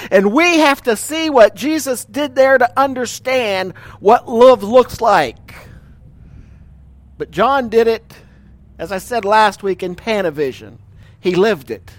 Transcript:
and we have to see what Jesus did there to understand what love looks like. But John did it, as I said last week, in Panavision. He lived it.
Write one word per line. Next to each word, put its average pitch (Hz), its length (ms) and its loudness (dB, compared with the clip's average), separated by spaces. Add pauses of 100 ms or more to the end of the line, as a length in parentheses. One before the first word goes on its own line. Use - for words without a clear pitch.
and 202 240 2
we 339 240 2
have 294 240 2
to 233 140 -2
see 320 340 -6
what 254 240 4
Jesus 269 520 -6
did 277 280 -6
there 269 240 4
to 254 220 -2
understand 247 1000 -4 (220)
what 214 280 2
love 247 360 4
looks 233 360 0
like. 185 540 -2 (1700)
But 151 100 -10
John 233 400 -2
did 226 180 0
it, 226 260 -4 (640)
as 170 140 -12
I 190 80 -6
said 226 260 -8
last 214 380 2
week, 190 180 -6
in 180 140 -8
Panavision. 151 800 -6 (420)
He 180 140 -2
lived 185 380 0
it. - 280 -14